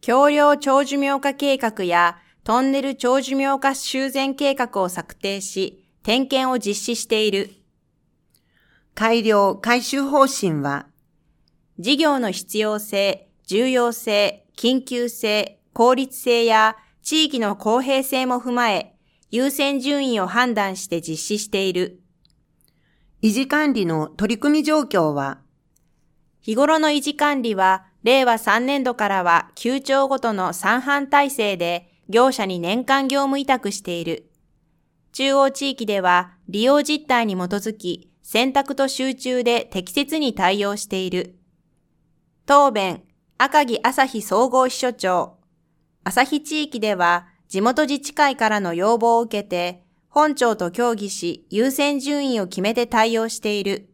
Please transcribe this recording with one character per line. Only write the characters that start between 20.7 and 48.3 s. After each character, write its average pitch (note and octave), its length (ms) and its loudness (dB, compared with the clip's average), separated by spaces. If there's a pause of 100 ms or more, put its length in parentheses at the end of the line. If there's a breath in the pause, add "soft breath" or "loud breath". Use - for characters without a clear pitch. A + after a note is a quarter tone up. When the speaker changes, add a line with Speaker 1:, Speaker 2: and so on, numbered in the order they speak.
Speaker 1:
し - 120 -12
て E3+ 140 -4
実 D#3+ 160 -8
施 G#3 220 -4
し G#3 100 -10
て G3 140 -2
い F#3+ 100 0
る。 F3+ 260 -4 (1200)
Speaker 2:
維 A3 80 4
持 C4 160 -2
管 D4 260 2
理 G3+ 140 0
の D#3 200 -2
取 G#3+ 280 -2
り A3+ 40 -12
組 D4 200 2
み C#4+ 40 -2
状 D4+ 180 2
況 E3+ 320 0
は？ C#3 260 -6 (1040)
Speaker 1:
日 A3 120 -6
頃 C#4+ 240 4
の D#4 120 2
維 D4 120 0
持 D4 140 -4
管 D4 260 0
理 A3 140 -2
は、 F#3+ 320 2 (160)
令 B3+ 200 6
和 A#3+ 140 4
三 A3+ 300 0
年 C#4 160 -2
度 B3 100 0
か G#3+ 140 -2
ら F#3+ 160 0
は E3+ 320 4
旧 C4 260 -2
町 C4+ 260 2
ご C4 120 0
と A#3 120 -2
の F#3 220 -2
三 G#3 260 0
班 C#4 280 -2
体 C#4+ 240 2
制 G#3 260 -2
で F3 340 -4 (160 soft breath)
業 A#3+ 240 4
者 B3 140 -4
に F#3 140 -4
年 G3+ 260 -2
間 C4+ 220 2
業 C#4 140 2
務 C#4 180 0
委 C4+ 80 -6
託 B3+ 240 0
し G3 100 -10
て F3 120 -6
い E3+ 120 -6
る。 - 240 -8 (840)
中 C4+ 220 0
央 C#4 160 4
地 C#4 220 -6
域 A3+ 160 -6
で G3+ 140 -2
は F3+ 340 2 (120)
利 G3+ 140 -4
用 C#4 220 4
実 D4+ 240 -4
態 A#3+ 180 2
に G3+ 80 -2
基 F#3 40 -4
づ G3 380 -4
き、 - 360 -10 (100)
選 B3+ 320 0
択 C#4 220 0
と C#4 120 0
集 C4 280 -4
中 B3+ 280 -4
で A#3+ 280 0
適 F#3 200 -8
切 C#4+ 280 -2
に B3+ 160 -2
対 G3 320 0
応 G3+ 80 -4
し G3+ 120 -10
て F#3+ 120 -6
い F#3 100 -6
る。 F3+ 300 -6 (1080)
答 C#4+ 260 6
弁、 G3 340 -4 (340)
赤 C#4 260 2
木 A#3 160 -4
朝 C4 240 2
日 A#3 160 -6
総 A3 280 2
合 B3+ 180 2
秘 B3+ 80 -4
書 B3 180 -2
長。 F#3 460 -2 (640)
朝 G#3+ 180 0
日 C#4+ 220 0
地 D4+ 220 -4
域 D4 140 -8
で G#3+ 140 0
は F3 340 0 (200 soft breath)
地 F#3+ 120 -4
元 B3 280 2
自 C#4+ 100 -2
治 C#4 160 -10
会 C#4+ 220 2